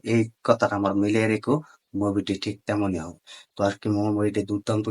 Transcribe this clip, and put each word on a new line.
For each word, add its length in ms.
এই 160
কথাটা 320
আমার 200
মিলিয়ে 320
রেখো, 260
মুভিটি 460
ঠিক 240
তেমনই 360
হবে। 200
তো 120
আর 120
কি 160
মুভিটি 520
দুর্দান্ত 480